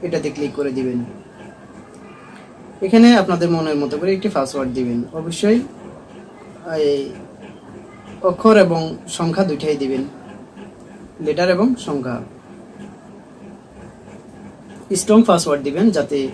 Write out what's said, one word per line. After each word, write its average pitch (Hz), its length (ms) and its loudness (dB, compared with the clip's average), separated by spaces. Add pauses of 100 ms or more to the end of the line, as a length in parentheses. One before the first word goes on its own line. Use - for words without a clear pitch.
এটাতে 151 300 -2
ক্লিক 147 220 -4
করে 139 200 -2
দিবেন। 127 200 -2 (1900)
এখানে 226 220 8 (140)
আপনাদের 175 320 0
মনের 156 280 0
মতো 139 180 -4
করে 180 160 0
একটি 202 200 -2
পাসওয়ার্ড 135 420 -2
দিবেন। 120 200 -2 (220)
অবশ্যই 202 380 0 (1300)
এই 143 120 0 (1300)
অক্ষর 214 340 6
এবং 165 160 0 (380)
সংখ্যা 170 320 0
দুইটাই 151 320 -2
দিবেন, 131 200 -2 (1200)
লেটার 156 320 0
এবং 202 100 4 (200)
সংখ্যা। 127 300 -4 (2750)
স্ট্রং 214 180 6 (100)
পাসওয়ার্ড 165 380 2
দিবেন 165 200 2 (100)
যাতে 143 220 0 (160)